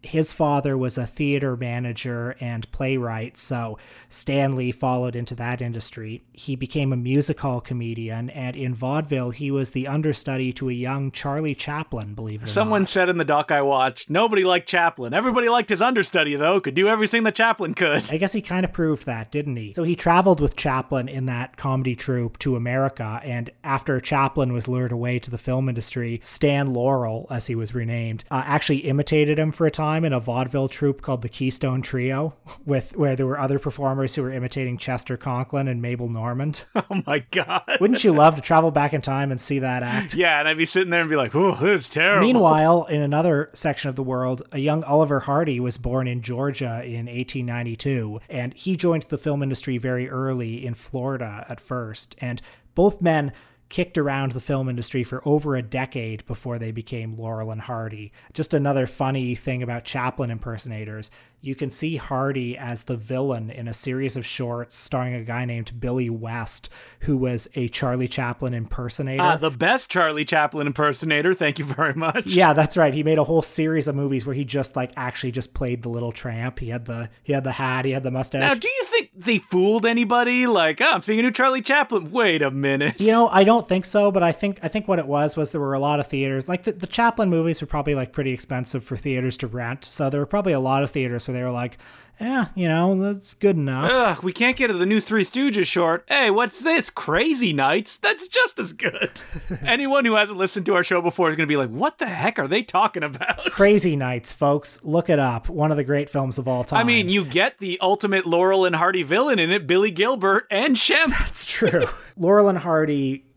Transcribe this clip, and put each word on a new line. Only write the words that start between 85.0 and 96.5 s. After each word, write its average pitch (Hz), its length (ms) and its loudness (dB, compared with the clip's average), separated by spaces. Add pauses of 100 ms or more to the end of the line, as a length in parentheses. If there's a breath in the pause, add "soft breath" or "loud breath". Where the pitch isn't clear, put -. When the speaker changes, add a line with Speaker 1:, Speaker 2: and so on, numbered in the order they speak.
Speaker 1:
was, 147 280 0
was 151 160 -2
there 156 80 -4
were 139 140 -2
a 135 60 0
lot 147 200 2
of 139 80 -4
theaters. 135 400 -2
Like, 180 160 -4
the, 220 80 -2
the 180 160 -8
Chaplin 233 420 2
movies 165 300 2
were 151 80 -8
probably, 147 280 -2
like, 127 180 -4
pretty 135 180 -2
expensive 127 540 -6
for 131 100 -8
theaters 127 440 -2
to 131 80 -6
rent. 120 360 -8
So - 260 -4
there 143 120 -2
were 143 40 -2
probably 190 280 0
a 139 80 2
lot 135 220 2
of 139 80 -4
theaters 123 360 -4
where 131 60 -6
they 123 80 -4
were 127 80 -4
like, 123 300 -6 (420 loud breath)
"Yeah, 247 320 -2
you 180 140 -2
know, 175 280 2
that's 196 380 -4
good 196 220 4
enough." 139 360 0
Speaker 2:
"Ugh, 233 320 2
we 185 80 -2
can't 247 240 2
get 254 120 2
to 220 60 2
the 180 120 2
new 208 160 4
Three 214 220 2
Stooges 220 420 2
short. 170 420 2
Hey, 269 220 4
what's 220 320 2